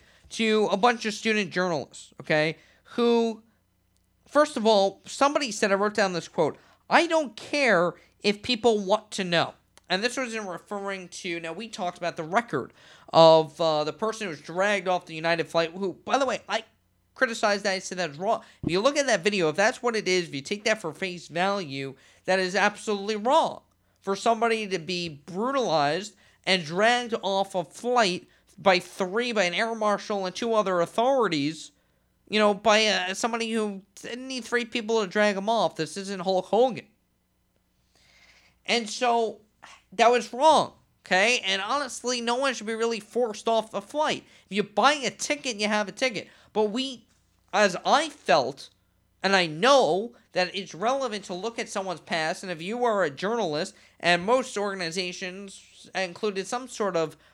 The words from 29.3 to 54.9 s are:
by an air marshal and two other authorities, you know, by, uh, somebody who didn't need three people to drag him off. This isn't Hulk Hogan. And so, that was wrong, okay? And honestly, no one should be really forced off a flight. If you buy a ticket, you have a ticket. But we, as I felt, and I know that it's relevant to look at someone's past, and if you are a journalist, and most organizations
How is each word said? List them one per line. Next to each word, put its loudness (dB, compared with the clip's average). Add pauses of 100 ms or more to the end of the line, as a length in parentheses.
by 2
an 0
air -2
marshal 0
and -6
two -2
other 2
authorities, 0 (580)
you 0
know, 4
by, 4
uh, 0
somebody -4
who -4 (200)
didn't -12
need -8
three -2
people -2
to -2
drag 2
him -4
off. 0
This -6
isn't -8
Hulk 0
Hogan. 2 (1800)
And 0
so, -2 (520)
that 6
was 2
wrong, 4 (320)
okay? 2
And -2
honestly, -4
no 0
one 0
should -10
be -4
really -2
forced -4
off 0
a -6
flight. -2 (260)
If -6
you 2
buy 2
a -2
ticket, -4
you -2
have 0
a -12
ticket. -4 (240)
But 0
we, -6 (460)
as 4 (100)
I 2
felt, 0 (520)
and 2
I 4
know 2 (180)
that -2
it's -10
relevant -2
to -10
look -8
at -8
someone's -6
past, -4
and -8
if -10
you -2
are 2
a 0
journalist, -4 (240)
and 2
most 0
organizations -8